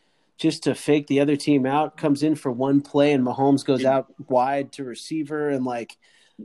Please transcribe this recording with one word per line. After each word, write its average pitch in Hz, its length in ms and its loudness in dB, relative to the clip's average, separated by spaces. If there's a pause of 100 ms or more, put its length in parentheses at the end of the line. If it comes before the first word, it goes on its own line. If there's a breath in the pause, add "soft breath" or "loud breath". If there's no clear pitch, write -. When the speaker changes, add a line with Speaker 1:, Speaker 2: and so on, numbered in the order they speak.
(380)
Speaker 1:
just 160 260 -2
to 135 100 2
fake 147 340 0
the 139 120 2
other 143 160 2
team 143 320 2
out, 143 300 -2
comes 143 260 0
in 156 120 2
for 143 160 -4
one 139 300 2
play 143 320 2
and 127 100 2
Mahomes 135 400 0
goes 135 160 0
Speaker 2:
Did 131 80 0
Speaker 1:
out 135 200 2 (200)
wide 139 460 0
to 143 100 -12
receiver 147 640 -6
and, 135 140 -2
like, 120 340 -8 (480 soft breath)